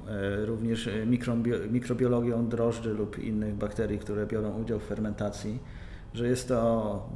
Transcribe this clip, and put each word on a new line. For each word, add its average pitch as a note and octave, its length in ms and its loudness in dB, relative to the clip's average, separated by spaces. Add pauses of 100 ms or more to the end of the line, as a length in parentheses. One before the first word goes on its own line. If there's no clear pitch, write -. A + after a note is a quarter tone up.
e, G2+ 380 0
również, A2+ 420 0
e, A2 180 0
mikrobio-, A#2 680 2
mikrobiologią A#2+ 760 2
drożdży A2+ 440 0
lub G#2 260 -2
innych G#2+ 360 0
bakterii, G#2 440 0
które G#2 260 0
biorą G#2+ 360 -2
udział A2+ 180 0
w - 40 -8
fermentacji, G#2+ 760 -2 (540)
że A#2 140 0
jest B2 200 2
to A2+ 680 2